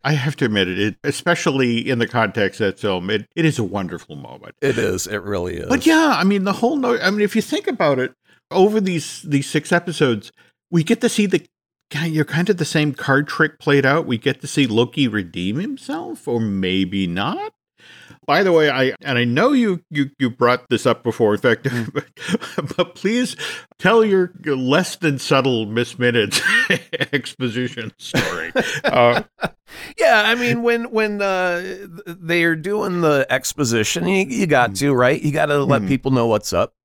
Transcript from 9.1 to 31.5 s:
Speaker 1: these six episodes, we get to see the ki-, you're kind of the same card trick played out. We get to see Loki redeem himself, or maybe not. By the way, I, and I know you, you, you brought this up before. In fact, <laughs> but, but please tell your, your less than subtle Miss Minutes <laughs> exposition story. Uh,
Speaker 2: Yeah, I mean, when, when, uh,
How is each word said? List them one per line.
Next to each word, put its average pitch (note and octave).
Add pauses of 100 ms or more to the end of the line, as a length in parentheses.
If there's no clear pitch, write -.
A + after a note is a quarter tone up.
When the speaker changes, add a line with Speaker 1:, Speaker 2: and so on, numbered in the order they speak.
Speaker 1:
these C#3+
six D#3
episodes, D#3 (380)
we E3+
get A3+
to A#3+
see G#3+
the F3+ (440)
ki-, D#3
you're D#3
kind F3
of F#3+
the D#3+
same D3+
card C#3+
trick -
played C#3+
out. D3+
We A#2+
get -
to D3
see C#3
Loki A#2+
redeem F#2+
himself, D4
or A#2+
maybe F#2+
not. D#3 (720)
By D#3
the F#3
way, D#3
I, C3
and C3
I A#2+
know D#3+
you, G#3+
you, C#3+ (100)
you C3
brought B2
this A#2
up A#2
before. A2
In G2+
fact, A#2+ (140)
<laughs> A2
but, -
but F3
please A#3 (420)
tell A3
your, F#3 (120)
your C#3+
less C#3
than D3
subtle B2+
Miss A2+
Minutes A#2 (280)
<laughs> -
exposition A#2+
story. F2 (320)
Uh, A#2+ (720)
Speaker 2:
Yeah, A3+
I A3+
mean, A#3+
when, A#3
when, G#3+
uh, F#3